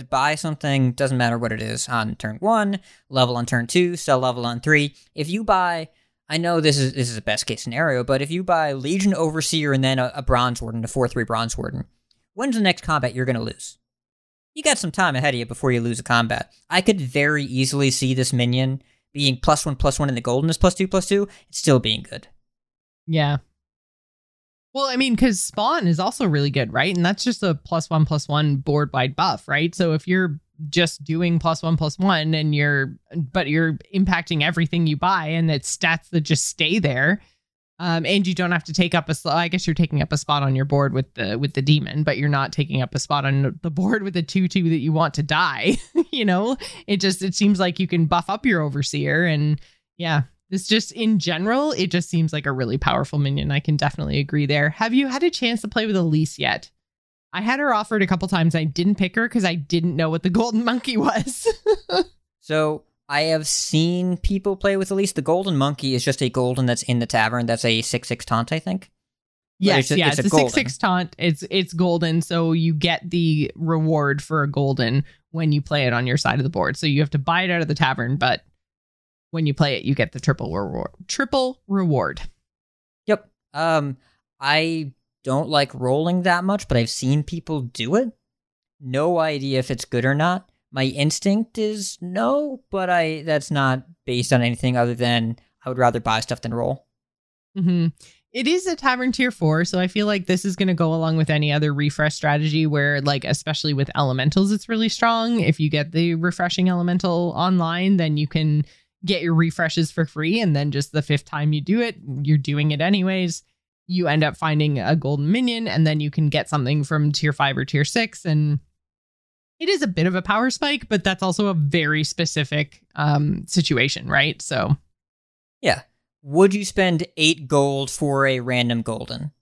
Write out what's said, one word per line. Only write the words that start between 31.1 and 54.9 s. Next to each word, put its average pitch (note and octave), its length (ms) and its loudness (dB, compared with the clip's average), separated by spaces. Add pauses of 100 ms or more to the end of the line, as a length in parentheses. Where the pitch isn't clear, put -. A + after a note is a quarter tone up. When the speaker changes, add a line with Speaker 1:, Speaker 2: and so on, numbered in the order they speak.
Speaker 2:
plus D#3+ 240 0
one D#3+ 160 0
plus D#3 220 -2
one E3 340 2
and D3+ 220 0
you're, C#3+ 400 2 (200)
but D#3+ 320 -2
you're D#3+ 300 2 (160)
impacting F3 480 0
everything E3 460 2
you D3 100 0
buy F3+ 300 0
and E3 240 2
it's - 240 -2
stats E3 340 0
that E3 120 2
just D3+ 260 0
stay E3+ 320 0
there, D3 420 2 (580)
um, E3 260 -2
and F#3+ 200 2
you F#3 80 0
don't F3 180 -2
have E3+ 120 0
to D#3+ 100 -12
take F3 220 2
up E3 140 0
a D#3+ 60 0
sl-, - 140 -8
I E3+ 180 0
guess F3+ 200 -2
you're E3 60 0
taking D3+ 280 2
up D3 120 -2
a D3 40 -2
spot C#3+ 240 -2
on C3+ 140 2
your C3+ 100 0
board C#3+ 280 2
with C3 220 -4
the, G#2+ 220 -4
with C#3+ 160 -2
the C3+ 80 -2
demon, D3+ 420 2
but D3 140 0
you're C#3+ 120 0
not C#3 240 -2
taking C#3 280 -2
up - 140 -6
a C3+ 40 -2
spot C#3+ 260 -2
on C#3 360 0
the E3 100 -6
board G3 320 0
with F#3+ 120 -6
the E3+ 80 0
two F#3 240 0
two E3+ 220 0
that D#3+ 80 2
you C#3+ 140 0
want D#3 240 2
to C#3+ 80 -2
die. D3+ 540 2 (160)
<laughs> D#4+ 180 0
You B3 140 0
know, G3+ 320 2 (280)
it G3+ 120 0
just, F#3 260 0
it F#3+ 100 -2
seems G3+ 260 2
like F3+ 200 0
you F#3 80 0
can E3 180 2
buff E3+ 240 0
up G#3+ 160 -6
your F#3 160 2
Overseer C#3+ 640 -2
and, D3+ 340 0 (380)
yeah, D#3+ 260 0 (280)
it's F#3 160 -4
just, A3 240 0
in A3 260 0
general, G#3 540 0
it F3+ 160 -2
just F3 200 -2
seems D#3+ 240 0
like D3 140 -6
a C#3 60 -2
really B2+ 260 -2
powerful C3+ 400 -2
minion. C#3+ 320 -2
I C#3 100 0
can D3+ 180 0
definitely C#3+ 420 -2
agree C#3+ 260 -2
there. D3 240 0
Have A3 240 -2